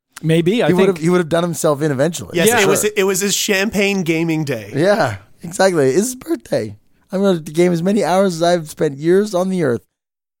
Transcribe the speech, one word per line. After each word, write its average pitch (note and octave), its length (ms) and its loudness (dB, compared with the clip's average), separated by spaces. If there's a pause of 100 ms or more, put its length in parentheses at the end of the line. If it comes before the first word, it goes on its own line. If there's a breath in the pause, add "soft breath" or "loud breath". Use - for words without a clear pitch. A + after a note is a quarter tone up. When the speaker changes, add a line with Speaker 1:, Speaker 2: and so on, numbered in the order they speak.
(220)
Speaker 1:
Maybe, E3+ 400 2
I D3+ 60 2
Speaker 2:
He F3 60 4
would F#3+ 100 4
Speaker 1:
think. F#3+ 140 2
Speaker 2:
have, D3+ 40 -10
he E3 80 2
would F3+ 80 4
have E3+ 100 -2
done E3 140 0
himself D#3+ 400 -2
in D#3 80 0
eventually. C#3+ 460 -2
Speaker 3:
Yes, E3+ 120 2
Speaker 1:
Yeah. A#3 120 2
Speaker 3:
it G3 80 2
was, F#3+ 140 2
Speaker 2:
Sure. G#3 140 0
Speaker 3:
it G3+ 60 2
was F#3+ 180 0
his G3+ 140 -2
champagne G3 720 0
gaming D#3+ 400 -2
day. A2+ 280 -6
Speaker 2:
Yeah, C#3+ 440 0 (260)
exactly. E3+ 460 0
It's C3 80 2
his B3 180 0
birthday. C#3 640 -6 (340)
I'm F#3 100 -4
gonna F#3+ 200 0
game D#3+ 320 0
as E3 100 -2
many G3 220 0
hours F#3 320 0
as D#3+ 60 -4
I've E3+ 280 0
spent D3+ 260 -4
years F#3 380 2
on F#3 140 0
the F#3 160 -2
earth. A#2+ 200 -2 (560)